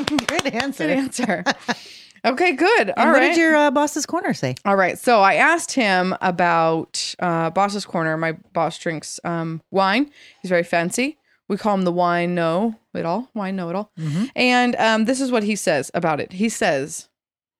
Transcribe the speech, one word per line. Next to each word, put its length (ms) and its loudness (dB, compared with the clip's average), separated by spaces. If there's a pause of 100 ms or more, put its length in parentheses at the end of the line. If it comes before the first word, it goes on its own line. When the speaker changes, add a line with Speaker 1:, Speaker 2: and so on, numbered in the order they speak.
(160)
Speaker 1:
<laughs> 100 -2
Good 280 -2
answer. 320 -4
Speaker 2:
Good 120 0
answer. 460 -4 (800)
Okay, 280 2
good. 360 2
Speaker 1:
And 100 -4
Speaker 2:
All 100 4
Speaker 1:
what 120 6
Speaker 2:
right. 80 4
Speaker 1:
did 80 2
your, 180 4
uh, 160 4
boss's 360 0
corner 260 -2
say? 220 -4 (100)
Speaker 2:
All 120 2
right. 220 2
So 220 4
I 140 6
asked 380 2
him 500 2
about, 960 0
uh, 320 0
boss's 340 0
corner. 320 -2
My 160 -2 (220)
boss 240 -2
drinks, 440 -8
um, 380 -6 (100)
wine. 400 2 (300)
He's 80 -12
very 160 2
fancy. 540 -2 (300)
We 80 -2
call 200 0
him 60 2
the 100 2
wine 420 0
know-it-all. 960 -2
Wine 220 -6
know-it-all. 420 -6
Speaker 1:
Mm-hmm. 280 -2 (100)
Speaker 2:
And, 420 2
um, 280 2
this 160 -2
is 100 -2
what 140 0
he 100 -2
says 400 -2
about 240 0
it. 140 -8
He 160 -2
says, 600 -2 (520)